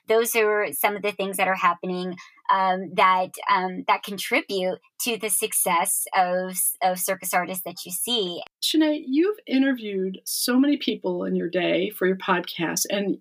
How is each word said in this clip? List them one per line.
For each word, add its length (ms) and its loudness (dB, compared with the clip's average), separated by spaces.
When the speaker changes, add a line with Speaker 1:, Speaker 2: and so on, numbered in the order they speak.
Speaker 1:
those 260 4
are 380 2
some 240 0
of 60 -6
the 100 -2
things 240 -4
that 120 2
are 60 2
happening, 600 -2
um, 420 2
that, 360 4
um, 380 0
that 160 2
contribute 760 -2
to 140 -2
the 140 -6
success 760 0
of, 440 2
of 160 2
circus 340 -4
artists 320 -2
that 220 -10
you 60 -10
see. 500 -4
Speaker 2:
Shanae, 440 2
you've 400 2
interviewed 800 0
so 340 0
many 180 4
people 480 -2
in 100 -2
your 160 0
day 400 0
for 160 -2
your 100 2
podcast, 720 -2
and, 320 -2